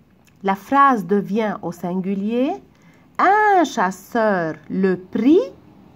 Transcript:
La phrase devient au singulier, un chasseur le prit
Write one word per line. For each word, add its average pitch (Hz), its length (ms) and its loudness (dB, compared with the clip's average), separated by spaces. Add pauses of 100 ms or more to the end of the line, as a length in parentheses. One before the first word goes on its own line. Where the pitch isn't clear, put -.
(440)
La 196 120 -2
phrase 262 520 2
devient 202 560 -2
au 170 80 -6
singulier, 196 840 -4 (640)
un 392 460 4
chasseur 190 920 -2 (140)
le 190 280 0
prit 269 440 2 (540)